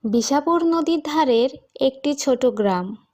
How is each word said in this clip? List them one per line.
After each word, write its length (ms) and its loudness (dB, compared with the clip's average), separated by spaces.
বিশাপুর 600 0
নদীর 380 0
ধারের 460 2
একটি 340 -2
ছোট 280 0
গ্রাম। 320 0